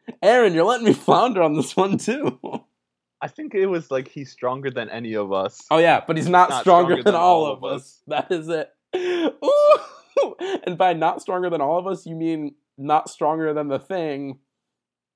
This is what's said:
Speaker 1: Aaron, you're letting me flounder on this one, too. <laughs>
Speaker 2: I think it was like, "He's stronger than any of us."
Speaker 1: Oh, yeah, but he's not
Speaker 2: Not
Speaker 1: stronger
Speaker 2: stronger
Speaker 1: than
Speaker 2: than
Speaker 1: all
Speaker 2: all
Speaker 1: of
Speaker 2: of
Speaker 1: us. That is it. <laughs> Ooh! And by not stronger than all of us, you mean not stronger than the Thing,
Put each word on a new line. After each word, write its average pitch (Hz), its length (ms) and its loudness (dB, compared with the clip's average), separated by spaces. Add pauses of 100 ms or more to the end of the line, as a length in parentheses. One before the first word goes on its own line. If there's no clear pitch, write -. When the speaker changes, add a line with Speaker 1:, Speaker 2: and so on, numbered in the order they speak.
(240)
Speaker 1:
Aaron, 220 320 6
you're 165 100 4
letting 226 220 2
me 202 60 6
flounder 185 500 2
on 151 100 2
this 151 240 -4
one, 196 220 0
too. 208 440 -4
<laughs> - 760 -16
Speaker 2:
I 147 60 -8
think 302 260 -14
it 190 140 0
was 170 240 -4
like, 135 160 -4
"He's 139 240 -14
stronger 131 400 -6
than 117 180 -8
any 113 240 -10
of 101 180 -4
us." 95 380 -4
Speaker 1:
Oh, 151 80 2
yeah, 165 280 4
but 160 120 -4
he's 143 100 -4
not 180 220 6
Speaker 2:
Not 131 120 -2
Speaker 1:
stronger 175 320 6
Speaker 2:
stronger 123 100 -2
Speaker 1:
than - 100 4
Speaker 2:
than 165 80 0
Speaker 1:
all 175 240 4
Speaker 2:
all 143 80 -4
Speaker 1:
of 127 100 -12
Speaker 2:
of 135 100 -6
Speaker 1:
us. - 340 -14
That - 240 -6
is 160 180 -6
it. 160 220 -6 (240)
<laughs> - 20 -
Ooh! 359 1700 0
And 180 140 -6
by 185 160 2
not 165 280 -2
stronger 180 300 -6
than 165 100 -4
all 151 160 0
of 180 80 -4
us, 185 220 -10
you 165 80 -12
mean 160 400 -6 (240)
not 151 300 -2
stronger 156 440 -2
than 147 140 -4
the 135 120 -4
Thing, 143 600 -8 (760)